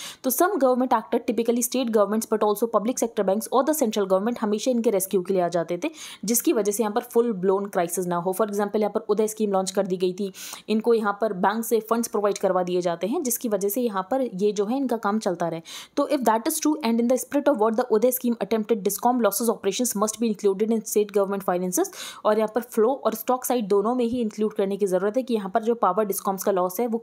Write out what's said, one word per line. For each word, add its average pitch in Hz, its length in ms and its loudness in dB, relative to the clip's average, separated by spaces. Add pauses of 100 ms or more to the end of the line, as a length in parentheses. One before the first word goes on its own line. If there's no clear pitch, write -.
(240)
तो 262 60 -2
some 349 320 2
government 254 320 4
actor, 233 280 0
typically 233 440 0
state 254 300 -2
governments 214 360 2
but 214 160 2
also 208 280 0
public 214 260 0
sector 226 280 -2
banks 214 220 -2
or 254 120 4
the 302 160 0
central 214 280 0
government, 202 340 0
हमेशा 214 300 0
इनके 233 180 0
रेस्क्यू 190 320 0
के 185 120 -4
लिए 185 80 2
आ 175 60 2
जाते 170 360 -2
थे, 311 60 -4 (360)
जिसकी 240 280 2
वजह 208 180 2
से 214 120 -2
यहाँ 208 120 -2
पर 240 60 0 (120)
फुल 233 200 4
ब्लोन 190 320 0
क्राइसिस 180 420 -2
ना 175 100 -2
हो। 175 160 -2
For 220 140 0
example, 202 320 -2
यहाँ 202 140 0
पर 233 160 -4
उदय 214 180 2
स्कीम 214 240 -2
लॉन्च 190 200 0
कर 202 160 -2
दी 185 100 -2
गई 185 160 0
थी, 196 180 -6 (380)
इनको 220 240 2
यहाँ 208 280 0
पर 214 200 0
बैंक 214 240 0
से 226 140 2 (100)
फंड्स 233 180 0
प्रोवाइड 202 300 0
करवा 185 260 2
दिए 180 180 0
जाते 170 260 -2
हैं, 311 160 -2
जिसकी 240 260 -4
वजह 202 200 0
से 254 120 -2
यहाँ 196 300 -2
पर 269 100 2 (120)
ये 208 180 2
जो 202 140 0
है 247 120 0
इनका 247 220 0
काम 214 200 0
चलता 175 280 -2
रहे। 165 140 -6 (360)
तो 285 160 2
if 262 160 0
that 226 220 2
is - 100 -6
true 302 140 0 (100)
and 233 180 2
in 240 80 2
the 247 140 2
spirit 285 280 2
of 208 120 0
what 226 160 2
the 233 80 -4
उदय 220 220 4
scheme 240 340 -4
attempted, 214 420 -2
discom 240 400 0
losses 226 280 2
operations 202 420 -2
must 214 240 -2
be 226 120 2
included 202 440 0
in 214 100 -6
state 208 320 0
government 196 300 0
finances। 185 440 0 (320)
और 214 120 4
यहाँ 214 180 0
पर 240 60 2 (100)
फ्लो 226 240 2
और 220 200 -2
स्टॉक 254 300 -2
साइड 240 220 0
दोनों 202 280 2
में 247 100 2
ही 233 240 -2
इंक्लूड 214 240 -2
करने 196 240 0
की 202 100 2
ज़रूरत 185 300 0
है 262 60 4
कि 233 100 -2
यहाँ 196 200 -2
पर 226 100 2
जो 233 120 2
पावर 208 300 2
डिस्कॉम्स 196 380 -2
का 208 80 2
लॉस 185 280 0
है 240 80 0
वो 226 160 -2